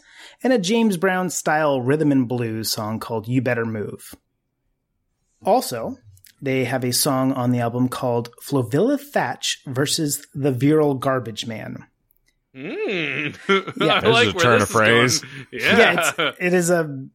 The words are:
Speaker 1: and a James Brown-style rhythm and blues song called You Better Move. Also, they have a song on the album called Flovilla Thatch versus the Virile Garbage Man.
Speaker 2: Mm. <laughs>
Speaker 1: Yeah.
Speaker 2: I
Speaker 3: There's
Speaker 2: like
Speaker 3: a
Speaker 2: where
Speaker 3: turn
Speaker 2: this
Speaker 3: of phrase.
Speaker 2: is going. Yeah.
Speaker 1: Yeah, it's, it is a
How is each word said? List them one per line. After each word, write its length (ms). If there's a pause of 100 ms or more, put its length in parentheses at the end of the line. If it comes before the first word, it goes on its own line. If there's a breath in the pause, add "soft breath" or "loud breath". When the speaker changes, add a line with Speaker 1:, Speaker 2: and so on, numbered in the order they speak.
(420 loud breath)
Speaker 1:
and 100
a 60
James 380
Brown-style 840
rhythm 300
and 160
blues 460
song 260
called 300
You 120
Better 240
Move. 520 (1300)
Also, 520 (460)
they 220
have 220
a 60
song 420
on 180
the 60
album 280
called 440 (120)
Flovilla 560
Thatch 680
versus 680
the 160
Virile 440
Garbage 520
Man. 400 (680)
Speaker 2:
Mm. 800 (100)
<laughs> 320
Speaker 1:
Yeah. 180
Speaker 2:
I 40
Speaker 3:
There's 140
Speaker 2:
like 140
Speaker 3:
a 40
Speaker 2:
where 100
Speaker 3:
turn 180
Speaker 2:
this 20
Speaker 3:
of 80
phrase. 460
Speaker 2:
is 40
going. 320
Yeah. 260
Speaker 1:
Yeah, 380
it's, 240
it 140
is 160
a 340 (100)